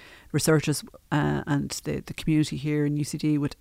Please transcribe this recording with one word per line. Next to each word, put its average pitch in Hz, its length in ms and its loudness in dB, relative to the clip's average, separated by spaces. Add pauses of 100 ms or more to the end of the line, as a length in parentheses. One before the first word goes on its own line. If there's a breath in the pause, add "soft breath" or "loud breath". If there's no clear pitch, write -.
(320 loud breath)
researchers, 156 520 2 (260)
uh, 147 360 2
and 139 240 0 (140)
the, 143 160 -4
the - 120 -12
community 151 460 0
here 147 260 0
in 147 140 0
U 151 60 0
C - 120 -8
D 151 220 0
would 143 220 -2